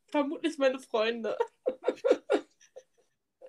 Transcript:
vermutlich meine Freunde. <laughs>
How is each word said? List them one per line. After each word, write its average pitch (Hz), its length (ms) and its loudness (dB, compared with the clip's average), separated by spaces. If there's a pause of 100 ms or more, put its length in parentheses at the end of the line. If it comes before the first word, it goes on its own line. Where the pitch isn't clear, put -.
vermutlich 294 500 -2
meine 269 220 2
Freunde. 226 600 -2
<laughs> - 1080 0 (1000)